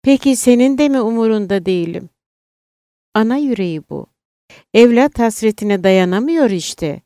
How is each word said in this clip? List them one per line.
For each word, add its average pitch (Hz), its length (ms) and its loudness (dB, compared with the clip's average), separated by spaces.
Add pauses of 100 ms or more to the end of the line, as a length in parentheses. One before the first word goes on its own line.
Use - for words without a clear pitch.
Peki 269 340 2
senin 254 420 2
de 294 100 2
mi 269 120 0
umurunda 214 680 -2
değilim? 175 420 -4 (1040)
Ana 226 220 0
yüreği 196 540 -4
bu. 143 160 -12 (680)
Evlat 233 440 4
hasretine 214 680 -2
dayanamıyor 202 680 2
işte. 165 560 -8